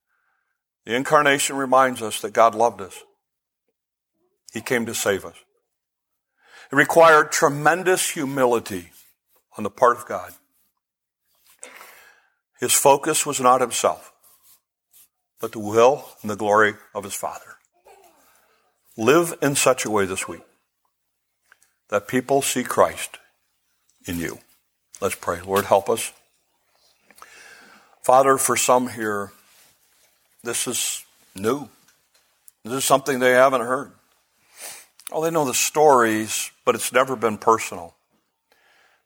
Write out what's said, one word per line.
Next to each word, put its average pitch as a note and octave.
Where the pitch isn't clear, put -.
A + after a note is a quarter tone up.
The A2+
incarnation C#3
reminds B2+
us G#2+
that G#2
God A2+
loved G#2+
us. -
He A2
came A#2
to A2+
save F#2+
us. E2+
It C3+
required D#3
tremendous E3
humility B2
on G#2+
the G2+
part A#2+
of -
God. F#2
His A#2+
focus C#3+
was C3+
not B2+
himself, G#2+
but A2+
the A#2
will A#2
and G#2+
the G2+
glory G#2
of G2+
his G2
Father. -
Live D#3+
in C#3+
such -
a A2
way G2+
this F#2
week E2
that G2+
people C3
see B2+
Christ -
in F2
you. C#2
Let's G2
pray. F2
Lord, G2
help G2+
us. -
Father, C3+
for B2+
some B2
here, G#2+
this -
is -
new. A#2
This A2+
is C3+
something C3+
they B2+
haven't C3
heard. B2+
Oh, D#3
they E3
know D#3+
the B2
stories, A2+
but A#2+
it's -
never C3
been A2
personal. G2+